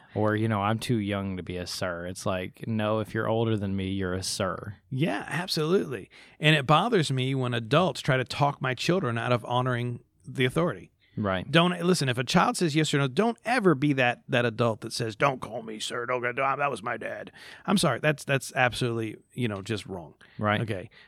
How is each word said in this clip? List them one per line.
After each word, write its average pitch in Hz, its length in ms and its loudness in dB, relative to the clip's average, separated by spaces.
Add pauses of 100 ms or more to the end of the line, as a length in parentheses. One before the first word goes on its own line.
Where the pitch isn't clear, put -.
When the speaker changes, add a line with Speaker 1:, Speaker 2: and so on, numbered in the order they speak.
(140)
Speaker 1:
Or, 107 220 2
you 110 120 0
know, 104 140 0
"I'm 110 160 0
too 120 200 0
young 98 380 -4
to 90 60 -6
be 90 160 -8
a 90 80 -6
sir." 87 400 -6
It's 92 180 -8
like, 92 440 -4
no, 110 320 0
if 107 120 -6
you're 110 160 -2
older 113 300 2
than 98 180 -2
me, 95 140 -2
you're 95 240 -2
a 95 80 -4
sir. 95 540 -4 (120)
Speaker 2:
Yeah, 160 400 -2
absolutely. 156 800 -2 (320)
And 156 160 6
it 139 80 2
bothers 170 460 4
me 131 240 0
when 123 180 0
adults 127 480 2
try 131 160 2
to 127 80 0
talk 143 380 0
my 131 100 0
children 123 460 0
out 120 140 0
of 117 120 2
honoring 123 560 0 (260)
the 127 200 0
authority. 123 460 -2 (240)
Speaker 1:
Right. 95 340 -2
Speaker 2:
Don't, 175 320 4
listen, 170 260 2
if 120 80 0
a 131 60 0
child 180 340 2
says 156 200 0
yes 156 180 2
or 143 40 4
no, 139 100 2
don't 214 360 0
ever 208 300 4
be 143 200 2
that, 123 340 2
that 120 160 2
adult 117 380 0
that 113 100 -10
says, 110 240 -4
"Don't 139 240 0
call 113 240 -10
me 110 160 -10
sir, 123 260 -6
don't, 127 160 0
don't, 123 140 -2
that 135 340 0
was 110 100 -6
my 117 160 -6
dad." 104 360 -10 (340)
I'm 196 100 4
sorry, 139 220 2
that's, 151 240 0
that's - 320 -2
absolutely, 117 600 0 (180)
you 120 140 0
know, 101 120 -6
just 98 260 -4
wrong. 87 280 -10 (240)
Speaker 1:
Right. 107 220 2
Speaker 2:
Okay. 101 300 -4 (180)